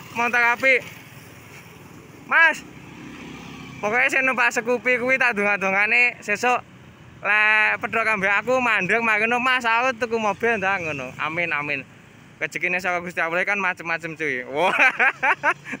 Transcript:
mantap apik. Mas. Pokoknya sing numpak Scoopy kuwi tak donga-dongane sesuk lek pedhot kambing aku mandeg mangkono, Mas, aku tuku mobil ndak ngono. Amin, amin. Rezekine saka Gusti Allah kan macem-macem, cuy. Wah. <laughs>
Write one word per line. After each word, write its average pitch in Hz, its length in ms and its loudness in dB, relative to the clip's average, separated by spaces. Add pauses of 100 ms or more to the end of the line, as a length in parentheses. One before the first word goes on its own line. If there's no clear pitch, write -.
(200)
mantap 240 400 2
apik. 262 240 4 (1400)
Mas. 311 320 4 (1200)
Pokoknya 247 320 2
sing 262 160 0
numpak 240 240 2
Scoopy 247 480 0
kuwi 254 200 2
tak 240 160 2
donga-dongane 208 880 2
sesuk 233 400 0 (560)
lek 214 600 4
pedhot 226 240 -2
kambing 208 280 2
aku 220 280 2
mandeg 214 400 2
mangkono, 226 400 2
Mas, 254 240 0
aku 233 320 2
tuku 226 240 -2
mobil 220 400 0
ndak 190 240 0
ngono. 139 320 -6
Amin, 160 400 -2
amin. 147 320 -6 (480)
Rezekine 165 400 -4
saka 180 240 -2
Gusti 175 160 -10
Allah 175 320 0
kan 202 80 0
macem-macem, 170 560 -4
cuy. 143 320 -4
Wah. 143 240 0
<laughs> 180 80 2 (1040)